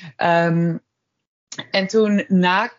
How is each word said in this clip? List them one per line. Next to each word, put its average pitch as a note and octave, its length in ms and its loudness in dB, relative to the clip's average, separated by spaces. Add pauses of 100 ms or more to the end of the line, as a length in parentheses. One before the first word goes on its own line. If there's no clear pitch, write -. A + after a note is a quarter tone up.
(160)
Ehm, E3+ 600 0 (960)
en F#3+ 160 -2
toen G#3 420 0
na, F#3 500 0